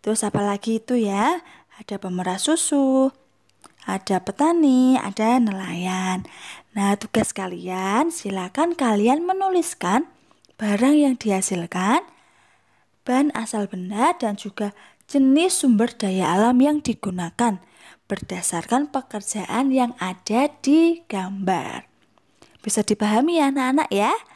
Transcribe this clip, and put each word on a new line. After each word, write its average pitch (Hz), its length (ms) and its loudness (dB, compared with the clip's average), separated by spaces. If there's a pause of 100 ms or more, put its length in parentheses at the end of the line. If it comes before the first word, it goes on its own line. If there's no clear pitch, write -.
Terus 220 200 -2
apalagi 208 560 -2
itu 247 160 -4
ya? 226 480 0 (340)
Ada 202 240 -12
pemerah 180 400 -4
susu, 269 720 2 (720)
ada 190 380 -2
petani, 269 760 4
ada 220 400 0
nelayan. 185 880 -2 (480)
Nah, 202 240 2
tugas - 380 -2
kalian 190 720 -2
silakan 202 640 -4
kalian 240 540 2
menuliskan 359 800 0 (500)
barang 214 400 2
yang 277 220 4
dihasilkan, 190 800 -2 (1040)
bahan 269 320 2
asal 214 320 -4
benda, 208 480 -2
dan 214 220 -4
juga 208 340 -6 (340)
jenis 285 560 4
sumber 233 300 4
daya 185 400 -2
alam 233 260 4
yang 294 220 4
digunakan 185 800 -4 (460)
berdasarkan 196 800 -4
pekerjaan 226 800 -4
yang 254 320 0
ada 214 480 -2 (140)
di 330 420 4
gambar. 190 800 -4 (760)
Bisa 214 240 -2
dipahami 220 560 0
ya 277 140 2
anak-anak 269 400 0
ya? 208 180 2 (240)